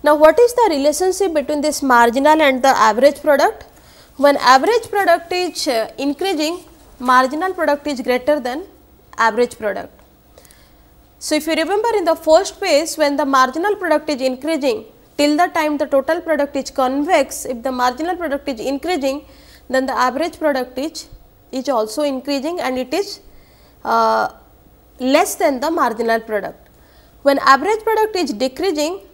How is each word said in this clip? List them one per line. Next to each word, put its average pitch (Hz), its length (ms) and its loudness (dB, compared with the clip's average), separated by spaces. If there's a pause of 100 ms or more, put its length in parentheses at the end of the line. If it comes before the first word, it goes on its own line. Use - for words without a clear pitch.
Now, 294 100 6
what 311 240 6
is 480 160 6
the 466 160 4
relationship 330 640 0
between 294 260 -2
this 294 220 -2
marginal 262 580 4
and 262 220 2
the 269 60 4
average 247 520 4
product? 302 440 0 (520)
When 277 220 4
average 320 520 4
product 349 400 0
is, 359 380 -4
uh, 226 300 -2
increasing, 311 640 -4 (380)
marginal 262 540 0
product 294 340 -2
is 277 140 -6
greater 254 400 0
than 254 240 -8 (540)
average 226 400 0
product. 196 340 -6 (1300)
So, - 160 -6
if 302 120 -2
you 320 80 -2
remember 392 420 -2
in 349 100 -2
the 330 80 2
first 330 440 2
phase, 320 380 0
when 285 200 0
the 294 100 0
marginal 269 500 0
product 311 320 -2
is 269 140 -4
increasing, 262 640 -4 (320)
till 294 180 2
the 349 120 2
time 302 280 -2
the 285 100 -4
total 311 360 0
product 285 340 -2
is 269 140 -6
convex, 277 760 -2
if 240 180 -8
the 262 100 -6
marginal 254 440 -2
product 285 320 -6
is 247 100 -6
increasing, 277 640 -4 (460)
then 262 160 -2
the 262 80 -6
average 254 460 -2
product 262 400 -4
is, 302 300 -10 (440)
is 254 160 -6
also 220 340 -2
increasing 277 580 -4
and 254 180 -4
it 254 160 -6
is, 392 260 -6 (640)
uh, 220 440 0 (680)
less 285 360 0
than 285 260 0
the 302 100 -4
marginal 226 500 -2
product. 208 480 -8 (540)
When 277 180 4
average 370 440 2
product 427 320 0
is 330 160 -2
decreasing 302 680 -4 (120)